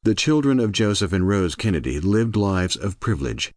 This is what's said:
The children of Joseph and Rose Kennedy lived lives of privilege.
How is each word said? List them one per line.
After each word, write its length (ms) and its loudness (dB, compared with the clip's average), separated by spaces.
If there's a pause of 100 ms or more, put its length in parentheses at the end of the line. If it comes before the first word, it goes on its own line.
The 120 2
children 440 2
of 120 2
Joseph 400 0
and 160 2
Rose 280 2
Kennedy 440 -2
lived 380 0
lives 400 0
of 240 -6
privilege. 560 -4